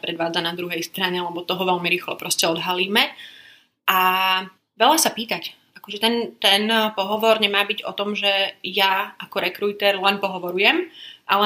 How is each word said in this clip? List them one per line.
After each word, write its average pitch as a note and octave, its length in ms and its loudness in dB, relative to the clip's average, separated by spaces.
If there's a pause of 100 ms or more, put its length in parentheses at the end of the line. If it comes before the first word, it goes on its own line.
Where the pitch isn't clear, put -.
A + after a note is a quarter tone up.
predvádza E3+ 400 -4
na E3+ 80 -4
druhej F3 320 -6
strane, F3+ 400 -4
lebo F3 240 -8
toho F#3 160 -2
veľmi F3+ 240 0
rýchlo F3 320 -4
proste F3 320 0
odhalíme. F#3 560 0 (800)
A F#3 120 4 (760)
veľa C#4+ 240 6
sa - 160 0
pýtať. - 400 -6 (240)
Akože G3+ 240 -4
ten, A#3 380 2
ten G#3 260 4 (320)
pohovor G#3+ 400 2
nemá G3+ 240 2
byť G#3 240 -6
o F#3 80 -8
tom, G3+ 160 -4
že G3 540 -2
ja G3 500 0
ako - 240 -8
rekrúter G3+ 560 0
len G3 240 0
pohovorujem, G3 720 0 (380)
ale G3+ 160 4